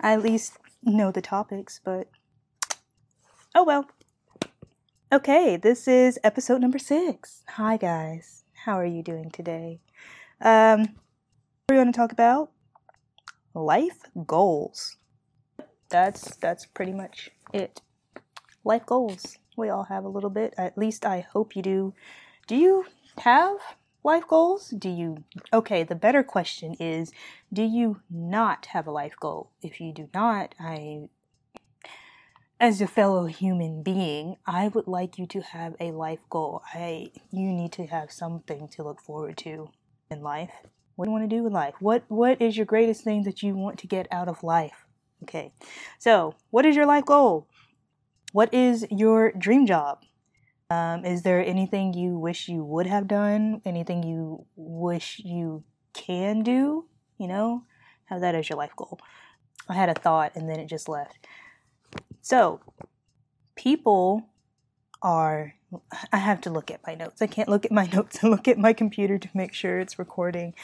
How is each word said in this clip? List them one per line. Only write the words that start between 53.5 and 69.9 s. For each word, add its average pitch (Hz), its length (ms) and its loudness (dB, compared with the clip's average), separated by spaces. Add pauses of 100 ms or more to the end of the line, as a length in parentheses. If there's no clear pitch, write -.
Anything 175 380 -4
you 165 420 -8 (100)
wish 170 680 -8
you 170 400 -8 (300)
can 196 480 -4
do? 277 440 0 (320)
You 185 100 -8
know, 226 360 -4 (420)
have 180 160 -8
that 175 140 0
as 160 140 -4
your 147 80 -8
life 147 180 -8
goal. - 240 -14 (680)
I 185 60 -6
had 185 140 2
a 165 40 0
thought 160 420 0
and 160 140 -8
then 160 100 -8
it 156 80 -12
just 160 220 -10
left. 147 380 -12 (960)
So, 214 380 2 (960)
people 220 720 0 (760)
are, 156 520 -2 (580)
I 214 60 2
have 196 240 0
to - 80 -10
look 160 220 -8
at - 140 -18
my 160 100 -10
notes. 165 260 -14
I 220 60 2
can't - 220 -4
look 202 140 2
at - 80 -4
my 208 140 4
<laughs> 175 80 -4
notes - 280 -2
and 226 100 6
look 202 160 2
at 240 100 6
my 220 160 6
computer 202 460 -2
to 190 140 -12
make 190 200 -6
sure 185 260 -4
it's 185 200 -8